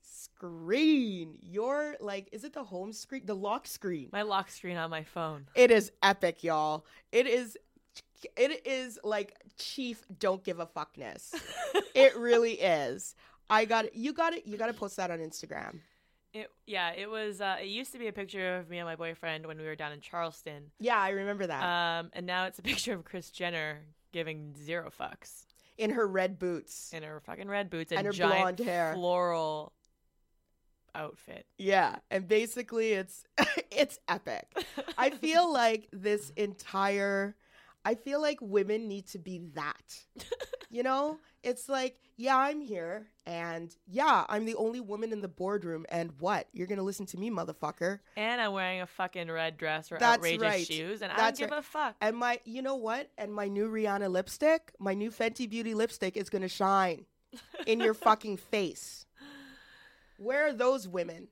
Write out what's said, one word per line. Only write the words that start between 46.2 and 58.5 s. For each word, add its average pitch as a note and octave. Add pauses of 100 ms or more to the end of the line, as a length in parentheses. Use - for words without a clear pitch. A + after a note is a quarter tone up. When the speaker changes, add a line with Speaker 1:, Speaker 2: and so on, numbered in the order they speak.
Speaker 1:
You're F3+
gonna G3
listen G3
to F#3
me, G#3
motherfucker." E3+ (180)
Speaker 2:
And A#3
I'm G#3
wearing F#3
a F3+
fucking F3+
red D#3+
dress D#3
or D#3+
Speaker 1:
That's A#3
Speaker 2:
outrageous A3
Speaker 1:
right. G3
Speaker 2:
shoes, E3+
and F#3+
Speaker 1:
That's A3
Speaker 2:
I A3
don't B3+
give C#4+
Speaker 1:
right. D4
Speaker 2:
a -
fuck. C#4+
Speaker 1:
And A3+
my, A#3+
you A#3
know C4+
what? A#3+
And G#3
my G#3
new G3+
Rihanna G3+
lipstick, D4
my G3
new G#3
Fenty A3+
Beauty A3
lipstick G#3+
is G3
gonna F#3
shine F#3+ (600)
in A3+
your A3
Speaker 2:
<laughs> A#3
Speaker 1:
fucking G#3+
face. - (1120)